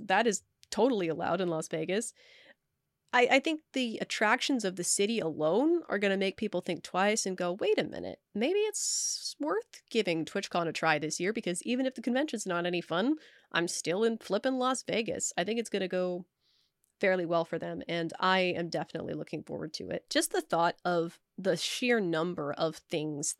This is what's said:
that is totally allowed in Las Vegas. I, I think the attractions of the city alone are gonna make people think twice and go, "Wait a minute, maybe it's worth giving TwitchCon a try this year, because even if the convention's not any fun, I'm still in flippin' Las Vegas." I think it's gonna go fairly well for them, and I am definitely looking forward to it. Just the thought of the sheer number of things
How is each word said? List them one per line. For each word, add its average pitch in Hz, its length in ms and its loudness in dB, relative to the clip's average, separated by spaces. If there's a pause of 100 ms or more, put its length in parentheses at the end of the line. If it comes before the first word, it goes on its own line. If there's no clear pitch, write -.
that 202 220 4
is 202 160 0 (280)
totally 208 380 2
allowed 165 320 0
in 180 80 0
Las 160 200 -2
Vegas. 175 440 -2 (1000)
I, 247 160 6
I 269 120 6
think 311 220 -2 (100)
the 240 280 -2
attractions 226 640 0
of 190 120 -2
the 175 80 -4
city 208 340 2
alone 196 720 2
are 202 100 0
gonna 196 180 2
make 190 200 0
people 202 240 -2
think 175 240 -4
twice 208 420 2
and 190 100 -2
go, 180 180 -2
"Wait 392 220 2
a - 60 2
minute, 90 380 -6 (160)
maybe 320 240 2
it's - 800 -2
worth 349 500 -4
giving 180 340 0
TwitchCon 175 440 -2
a 156 40 -4
try 156 280 2
this 156 180 -4
year, 180 140 -2
because - 320 -4
even 247 220 0
if 262 100 -4
the 226 60 -10
convention's 254 440 -2
not 175 200 0
any 175 140 0
fun, 202 360 0 (340)
I'm 170 160 2
still 180 380 -2
in 226 140 2
flippin' 254 420 0
Las 254 240 0
Vegas." - 520 -2
I 175 60 0
think 220 160 -2
it's 220 120 -4
gonna 196 180 -2
go 180 380 -2 (760)
fairly 185 260 4
well 165 180 2
for 165 140 -4
them, 165 300 -6
and 165 320 -2
I 185 180 4 (180)
am 170 120 -4
definitely 160 460 -4
looking 151 280 -8
forward 156 320 -8
to - 160 -10
it. - 180 -6
Just - 220 0
the 370 100 -2
thought 170 440 0
of 175 340 0 (180)
the 185 200 0
sheer 240 420 0
number 165 540 0
of 160 240 -2
things 151 640 -4